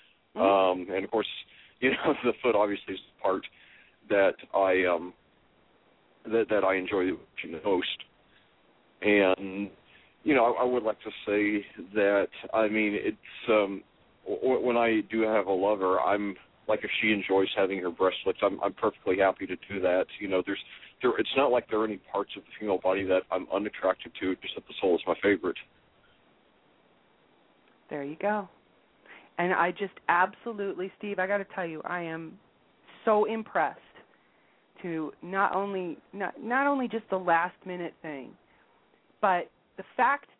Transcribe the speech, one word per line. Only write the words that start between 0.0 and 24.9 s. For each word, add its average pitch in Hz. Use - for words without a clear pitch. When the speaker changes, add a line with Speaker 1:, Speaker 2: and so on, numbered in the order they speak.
Speaker 1:
Mm-hmm. -
Speaker 2:
Um, 92
and 95
of -
course, 107
<laughs> -
you 131
know, 151
the 117
foot 120
obviously 101
is 90
the -
part 95
that 98
I, 92
um, 87
that, 113
that 101
I 95
enjoy 92
the 80
most. 95
And, 98
you 143
know, 120
I, 95
I -
would 123
like 107
to 110
say 104
that, 101
I 110
mean, 107
it's, 107
um, 98
w-, -
w-, 127
when 120
I 113
do 113
have 110
a 98
lover, 95
I'm, 98
like, 110
if 101
she 110
enjoys 95
having 95
her 90
breasts 92
licked, 95
I'm, 95
I'm 92
perfectly 95
happy 95
to 90
do 101
that. 90
You 101
know, 92
there's, 98
there, 123
it's -
not 135
like 120
there 110
are 110
any 107
parts 101
of 95
the -
female 101
body 95
that 92
I'm 90
unattracted 92
to, 92
just -
that -
the -
soul 90